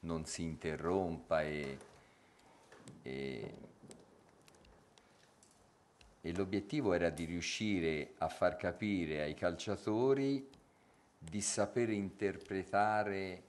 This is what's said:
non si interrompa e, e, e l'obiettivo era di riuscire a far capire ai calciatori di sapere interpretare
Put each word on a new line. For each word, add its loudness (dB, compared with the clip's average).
non -2
si -6
interrompa 0
e, -4
e, -6
e -2
l'obiettivo 2
era 6
di -4
riuscire 0
a 0
far 2
capire 0
ai -2
calciatori 0
di -6
sapere 2
interpretare 0